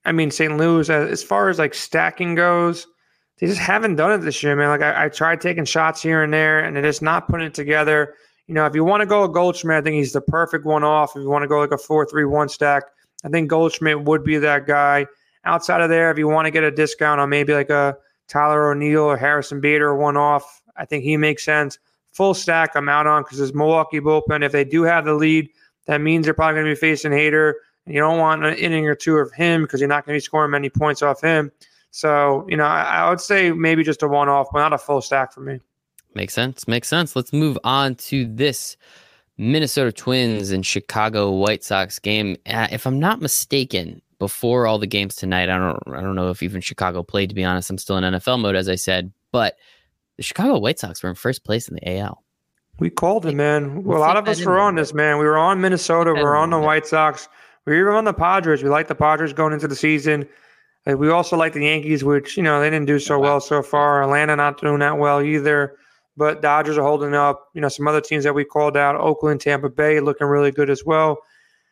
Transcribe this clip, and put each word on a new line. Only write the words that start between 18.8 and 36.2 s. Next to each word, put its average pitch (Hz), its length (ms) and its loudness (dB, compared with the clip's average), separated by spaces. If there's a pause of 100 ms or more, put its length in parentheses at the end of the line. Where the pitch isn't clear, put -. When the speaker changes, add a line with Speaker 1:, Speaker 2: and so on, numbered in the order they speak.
Speaker 1:
or 147 160 2
Harrison 143 420 -2
Bader 147 340 2
one-off, 147 680 0 (160)
I 151 80 -10
think 143 180 -6
he 151 140 0
makes 151 260 0
sense. 151 340 -2 (340)
Full 190 220 2
stack, 165 400 0
I'm 143 140 -2
out 147 180 2
on 151 160 4
'cause 135 160 -12
this 139 160 -2
Milwaukee 156 460 0
bullpen, 151 440 0
if 139 60 0
they 143 140 2
do 156 180 2
have 165 220 2
the 151 100 0
lead, 156 340 2 (380)
that 147 140 -2
means 160 240 2
they're 156 100 0
probably 160 260 2
gonna 151 120 -2
be - 20 -2
facing 151 380 0
Hader. 151 420 2 (320)
And 156 80 -10
you 143 60 0
don't 160 180 2
want 156 260 0
an 156 120 0
inning 156 320 0
or 147 80 0
two 156 220 0
of 151 140 0
him 165 320 2
'cause 139 160 -4
you're 139 80 2
not 147 160 -2
gonna 147 120 -4
be 139 40 -2
scoring 151 300 -2
many 143 180 -2
points 147 340 -2
off 143 180 0
him. 156 320 0 (400)
So, 143 560 0
you - 80 -2
know, 151 80 2
I, 156 180 0
I 170 280 2
would 175 100 -2
say 190 320 2
maybe 160 320 2
just 156 180 -2
a 147 60 0
one-off, 143 440 2
but 147 60 -2
not 151 140 2
a 139 60 0
full 139 220 -2
stack 131 320 -2
for 135 80 -20
me. 135 200 -12 (540)
Speaker 2:
Makes 98 200 -8